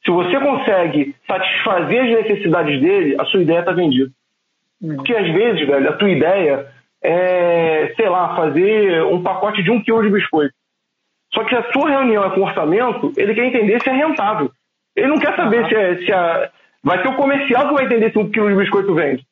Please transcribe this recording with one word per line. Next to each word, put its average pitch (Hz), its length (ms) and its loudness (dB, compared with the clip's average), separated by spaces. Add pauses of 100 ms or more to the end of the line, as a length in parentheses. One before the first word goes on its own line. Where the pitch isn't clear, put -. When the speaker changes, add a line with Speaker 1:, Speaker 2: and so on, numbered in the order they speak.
Speaker 1:
Se - 60 -2
você 185 300 0
consegue 180 760 0 (120)
satisfazer 185 720 -2
as 226 260 2
necessidades 160 540 0
dele, 165 400 2
a - 40 -2
sua 190 180 2
ideia 165 180 2
tá 175 100 -2
vendida. 139 380 0 (720)
Speaker 2:
Uhum. 156 140 -8
Speaker 1:
Porque 139 200 -4
às 190 160 -2
vezes, 185 360 0
velho, 139 200 2
a 151 60 0
tua 202 160 0
ideia 156 580 0 (360)
é, 170 920 0
sei 220 140 0
lá, 175 260 0
fazer 175 680 2
um 165 180 0
pacote 196 400 -2
de 170 80 0
um 233 120 2
quilo 226 200 0
de 214 80 2
biscoito. 160 440 0 (800)
Só 226 100 -2
que 220 80 -6
se 247 40 0
a 233 160 -4
sua 294 180 0
reunião 247 360 2
é 190 60 0
com 185 100 0
orçamento, 190 760 -2
ele 202 200 0
quer 240 100 0
entender 233 360 0
se - 80 -2
é 262 40 0
rentável. 220 580 -2 (440)
Ele 254 120 0
não 294 120 2
quer 294 160 -2
saber 240 240 0
Speaker 2:
Aham. 233 100 -2
Speaker 1:
se 233 60 2
é, 185 300 0
se 208 60 0
a, 170 380 0 (340)
vai 180 180 0
ser 247 80 -2
o 262 60 -4
comercial 277 520 0
que 285 80 0
vai 269 100 0
entender 220 260 0
se 220 60 -2
um 214 120 0
quilo 208 200 0
de 196 60 2
biscoito 196 400 0
vende. 143 360 -2